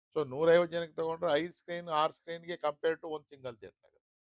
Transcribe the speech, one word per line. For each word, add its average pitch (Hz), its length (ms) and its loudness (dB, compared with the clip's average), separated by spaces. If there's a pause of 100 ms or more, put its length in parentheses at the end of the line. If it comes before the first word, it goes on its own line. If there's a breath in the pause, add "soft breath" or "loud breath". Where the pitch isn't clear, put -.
(160)
So 151 120 -2
ನೂರೈವತ್ತು 165 440 4
ಜನಕ್ಕೆ 165 220 -6
ತಗೊಂಡ್ರೆ 165 380 -2
ಐದು 165 200 0
ಸ್ಕ್ರೀನ್, 175 360 -12
ಆರು 156 240 2
ಸ್ಕ್ರೀನ್‌ಗೆ 170 440 -8
ಕಂಪೇರ್ 156 440 0
ಟು 170 80 -10
ಒಂದು 151 160 -6
ಸಿಂಗಲ್ 127 340 -12
ಥಿಯೇಟರ್ - 260 -18
ಆಗುತ್ತೆ. - 260 -20 (140)